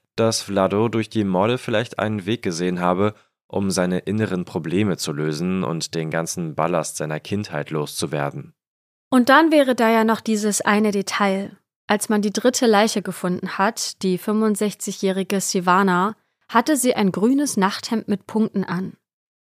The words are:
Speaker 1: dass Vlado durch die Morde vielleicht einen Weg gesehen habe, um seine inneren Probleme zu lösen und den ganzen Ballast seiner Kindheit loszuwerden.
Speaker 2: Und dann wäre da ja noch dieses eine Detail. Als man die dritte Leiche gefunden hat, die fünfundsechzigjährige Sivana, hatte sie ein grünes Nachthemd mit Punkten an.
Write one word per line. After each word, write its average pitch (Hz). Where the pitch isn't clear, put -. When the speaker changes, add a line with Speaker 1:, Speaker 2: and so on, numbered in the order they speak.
Speaker 1:
dass 113
Vlado 98
durch 110
die 107
Morde 98
vielleicht 117
einen 107
Weg 110
gesehen 90
habe, 92
um 101
seine 90
inneren 95
Probleme 87
zu -
lösen 78
und 78
den 80
ganzen 82
Ballast 80
seiner 78
Kindheit 92
loszuwerden. 73
Speaker 2:
Und 254
dann 302
wäre 269
da 226
ja 226
noch 220
dieses 214
eine 214
Detail. 196
Als -
man 208
die 202
dritte 247
Leiche 214
gefunden 180
hat, -
die 185
fünfundsechzigjährige 202
Sivana, 185
hatte 262
sie 247
ein 196
grünes 262
Nachthemd 202
mit 202
Punkten 214
an. 185